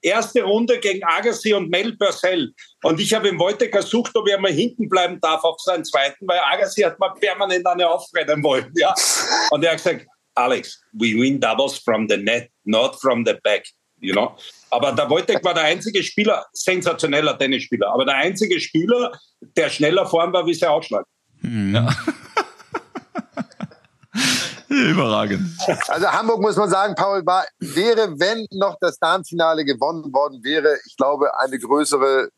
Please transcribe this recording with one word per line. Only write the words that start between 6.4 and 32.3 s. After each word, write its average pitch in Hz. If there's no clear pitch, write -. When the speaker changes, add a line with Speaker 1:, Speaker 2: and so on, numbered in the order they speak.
Speaker 1:
Agassi 196
hat 170
mal 185
permanent 185
eine 180
aufrennen 151
wollen, 131
ja. 190
Und 143
er 165
hat 160
gesagt, 151
„Alex, 123
we 110
win 135
doubles 120
from 110
the 107
net, 110
not 113
from 120
the 107
back“, 104
you -
know. 104
Aber 127
der 127
Wojtek 185
war 175
der 165
einzige 180
Spieler, 202
sensationeller 156
Tennisspieler, 127
aber 123
der 135
einzige 180
Spieler, 240
der 156
schneller 170
vorn 175
war 180
wie 170
sein 160
Ausschlag. 147
Speaker 2:
Mhm. 104
Speaker 3:
Ja. 117
<laughs> -
Überragend. 113
Speaker 4:
Also 170
Hamburg, 208
muss 208
man 202
sagen, 190
Paul, 190
war, 180
wäre, 190
wenn 208
noch 190
das 175
Damenfinale 165
gewonnen 143
worden 135
wäre, 147
ich -
glaube, 139
eine 131
größere 135